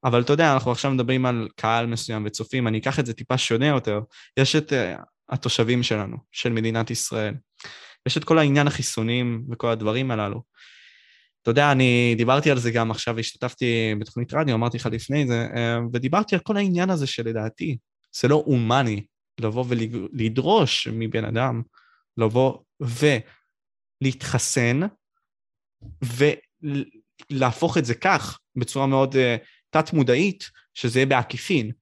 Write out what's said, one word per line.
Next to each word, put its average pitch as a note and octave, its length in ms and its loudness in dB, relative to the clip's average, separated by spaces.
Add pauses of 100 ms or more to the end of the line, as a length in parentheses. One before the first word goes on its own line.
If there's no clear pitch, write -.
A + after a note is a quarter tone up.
אבל A#2+ 160 4
אתה B2 120 0
יודע, D#3 220 4
אנחנו B2 180 0
עכשיו C#3 180 -2
מדברים B2+ 360 0
על A#2 300 -2
קהל A#2 300 0
מסוים A2 400 -6
וצופים, A#2 420 -4
אני A2 100 -2
אקח C3 200 -4
את C3+ 80 0
זה A#2 60 -6
טיפה B2+ 260 -4
שונה A#2+ 280 0
יותר. A#2+ 340 0 (360)
יש C3+ 200 4
את, D3+ 160 0
אה, G#2 240 -2 (320)
התושבים B2 540 0
שלנו, G#2+ 340 -4 (160)
של - 200 -4
מדינת A2+ 380 -2
ישראל. A2 440 -4 (720)
יש B2 100 -2
את D#3 80 -4
כל - 140 4
העניין C#3+ 280 4
החיסונים A#2+ 840 -2
וכל A#2+ 180 -4
הדברים A2+ 420 -2
הללו. G#2+ 320 -4 (1000)
אתה - 80 -2
יודע, C#3+ 220 4
אני B2 440 4
דיברתי C3 340 2
על C3 80 4
זה A#2 120 -2
גם A2+ 200 0
עכשיו, A2+ 280 -4
השתתפתי A#2 800 -2
בתוכנית A#2+ 340 -8
רדיו, C#3+ 200 2
אמרתי A#2 220 0
לך A#2 100 -6
לפני C3 400 -2
זה, A#2 200 0 (100)
אה, A#2 220 0 (140)
ודיברתי C#3 420 0
על E3+ 60 0
כל G#3+ 160 -4
העניין F#3+ 340 0
הזה D3+ 160 0
שלדעתי, A#2 680 -6 (440)
זה B2 80 2
לא D3 180 4
הומני A#2 600 2 (340)
לבוא A2+ 280 -2
ולדרוש A#2 1200 0
מבן A2+ 320 -2
אדם A#2 380 -2 (540)
לבוא A#2 420 2 (1400)
ולהתחסן, C3 800 0 (2500)
ולהפוך C3 480 0
את D3+ 60 2
זה A#2+ 100 -2
כך, E3 440 0 (180)
בצורה C3+ 300 -2
מאוד, C3+ 300 2
אה, B2 200 4 (340)
תת-מודעית, D3+ 800 2 (240)
שזה A#2+ 240 -2
יהיה C3+ 80 4
בעקיפין. B2+ 760 0